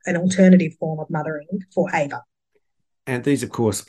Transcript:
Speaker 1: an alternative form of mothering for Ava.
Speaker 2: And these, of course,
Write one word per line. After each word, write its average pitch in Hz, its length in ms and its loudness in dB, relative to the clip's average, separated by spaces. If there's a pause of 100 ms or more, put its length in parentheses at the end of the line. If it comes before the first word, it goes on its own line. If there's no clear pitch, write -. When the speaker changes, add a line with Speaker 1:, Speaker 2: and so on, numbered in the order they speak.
Speaker 1:
an 175 100 -2
alternative 185 640 4
form 160 200 -6
of 156 100 -12
mothering 156 380 -8 (260)
for 170 200 -2
Ava. 143 280 -4 (840)
Speaker 2:
And 123 180 -4
these, 139 200 0
of 117 60 -8
course, 107 400 -2